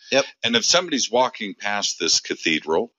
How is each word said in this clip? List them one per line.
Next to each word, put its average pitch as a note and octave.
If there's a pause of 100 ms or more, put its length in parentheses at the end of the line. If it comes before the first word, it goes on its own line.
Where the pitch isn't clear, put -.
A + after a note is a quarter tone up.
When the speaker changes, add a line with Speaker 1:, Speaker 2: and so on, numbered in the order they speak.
(120)
Speaker 1:
Yep. C3+ (200)
Speaker 2:
And A#2
if A2
somebody's E3+
walking A#2
past G2+
this E2
cathedral D#2+